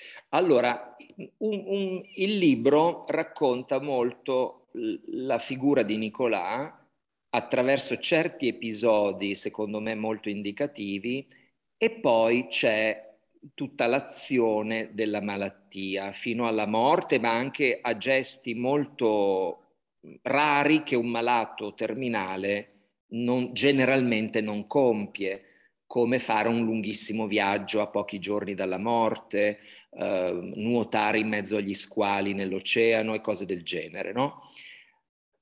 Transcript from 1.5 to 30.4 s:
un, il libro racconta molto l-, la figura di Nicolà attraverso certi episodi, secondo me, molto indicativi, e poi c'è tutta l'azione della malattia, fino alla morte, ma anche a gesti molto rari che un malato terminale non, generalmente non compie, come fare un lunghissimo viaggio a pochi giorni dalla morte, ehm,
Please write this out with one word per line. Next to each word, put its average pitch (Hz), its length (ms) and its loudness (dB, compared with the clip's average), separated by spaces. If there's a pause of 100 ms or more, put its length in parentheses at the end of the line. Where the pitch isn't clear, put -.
un, 190 360 -2 (140)
il 202 220 0
libro 147 680 4
racconta 135 760 0
molto 127 920 -2
l-, 113 520 -6
la 123 140 0
figura 135 440 2
di 107 140 0
Nicolà 110 880 -2 (440)
attraverso 123 680 0
certi 160 500 0
episodi, 104 880 0
secondo 107 440 -6
me, 110 160 -4
molto 107 340 -4
indicativi, 104 1000 -6 (500)
e 226 140 2
poi 120 560 2
c'è 110 580 0 (480)
tutta 135 320 -4
l'azione 113 1080 0
della 104 280 -2
malattia, 98 880 -6
fino 117 360 -2
alla 107 180 0
morte, 131 540 2
ma 113 120 2
anche 127 500 0
a 120 140 -2
gesti 127 600 -2
molto 110 1200 0 (480)
rari 147 600 4
che 135 120 -2
un 120 120 0
malato 117 680 -2
terminale 101 1000 -4 (360)
non, 123 440 0
generalmente 123 880 4
non 104 260 -4
compie, 104 760 0 (420)
come 123 340 0
fare 110 300 0
un 117 160 2
lunghissimo 110 600 -4
viaggio 101 540 0
a 104 60 0
pochi 101 320 -4
giorni 101 360 -4
dalla 92 220 -4
morte, 107 840 0 (320)
ehm, 90 640 -2